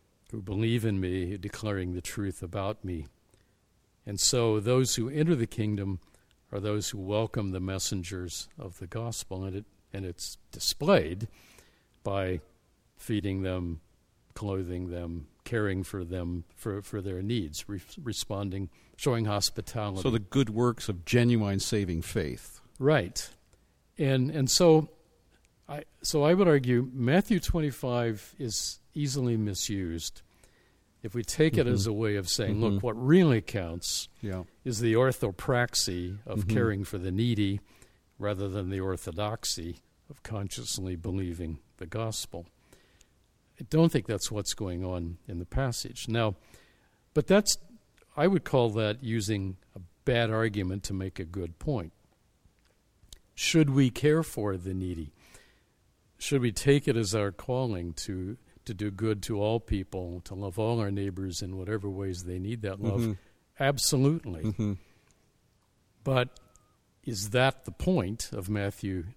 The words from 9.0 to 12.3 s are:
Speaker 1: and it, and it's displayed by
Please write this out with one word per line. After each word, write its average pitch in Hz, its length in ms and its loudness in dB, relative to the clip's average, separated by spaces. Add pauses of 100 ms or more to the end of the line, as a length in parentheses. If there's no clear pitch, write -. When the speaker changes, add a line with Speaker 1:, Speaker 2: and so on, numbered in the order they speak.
Speaker 1:
and 95 100 -6
it, 104 100 -8 (280)
and 98 120 -6
it's - 320 -10 (140)
displayed 110 760 2 (760)
by 95 380 -2 (560)